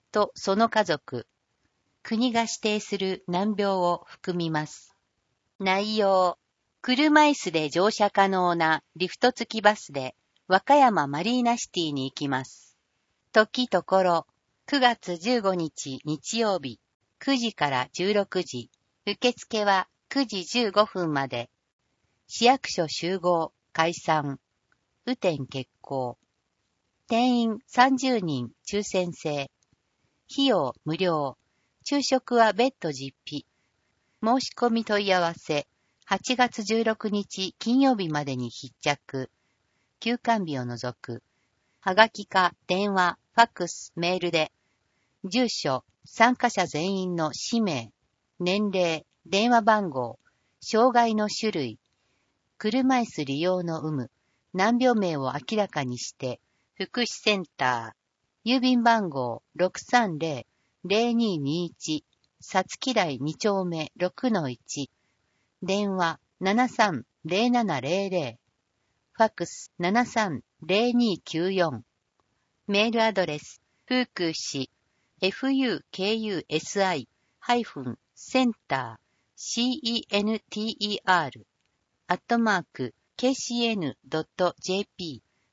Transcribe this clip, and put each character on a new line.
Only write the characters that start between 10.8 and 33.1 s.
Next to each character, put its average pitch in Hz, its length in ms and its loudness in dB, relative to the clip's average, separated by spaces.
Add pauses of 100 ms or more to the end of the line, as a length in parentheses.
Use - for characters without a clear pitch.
マ 143 160 -4
リ 247 160 2
ー - 20 0
ナ 240 140 2
シ - 140 -10
テ 185 100 -4
ィ 156 120 -2
に 135 160 -4
行 - 60 -10
き 143 140 -6
ま 131 160 -2
す。 - 320 -20 (560)
時 226 340 2
と 180 160 0
こ 190 200 2
ろ、 170 240 2 (420)
九 285 120 0
月 233 360 0
十 226 260 0
五 190 120 2
日 147 500 -6
日 156 360 -6
曜 202 180 0
日、 127 220 -10 (400)
九 269 160 0
時 233 160 -2
か 147 180 0
ら 127 220 -2
十 190 200 -2
六 196 300 0
時。 120 260 -10 (380)
受 226 240 0
付 214 340 -4
は 196 240 2 (200)
九 277 160 0
時 202 200 -6
十 233 280 0
五 208 120 6
分 175 280 -2
ま 139 160 -2
で。 123 220 -6 (760)
市 - 200 0
役 262 220 4
所 160 200 -2
集 175 320 -4
合、 165 320 2 (200)
解 165 220 2
散。 147 460 -2 (640)
雨 247 100 -4
天 147 320 -2
決 131 220 -8 (120)
行。 127 380 -6 (880)
定 240 220 2
員 226 300 2 (100)
三 262 280 4
十 247 220 0
人、 143 320 -2 (180)
抽 202 140 -2
選 180 300 -2
制。 143 400 -6 (800)
費 277 140 2
用 160 280 2 (100)
無 156 120 -2
料。 151 420 0 (460)
昼 285 180 0
食 254 320 0
は 226 180 6
別 240 280 0
途 160 100 -4
実 135 240 -10 (100)